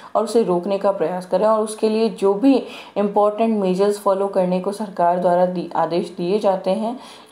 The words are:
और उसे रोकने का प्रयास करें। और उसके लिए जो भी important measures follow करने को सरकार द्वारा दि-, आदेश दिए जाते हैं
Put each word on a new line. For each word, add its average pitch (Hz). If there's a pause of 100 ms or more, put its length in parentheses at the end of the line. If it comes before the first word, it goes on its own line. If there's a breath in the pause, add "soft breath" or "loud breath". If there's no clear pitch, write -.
(160 loud breath)
और 220
उसे 226
रोकने 180
का 196
प्रयास 180
करें। 185
और 220
उसके 214
लिए 220
जो 196
भी 254 (340 loud breath)
important 208
measures 196
follow 196
करने 185
को 196
सरकार 185
द्वारा 180
दि-, 180
आदेश 165
दिए 185
जाते 190
हैं 220 (320 loud breath)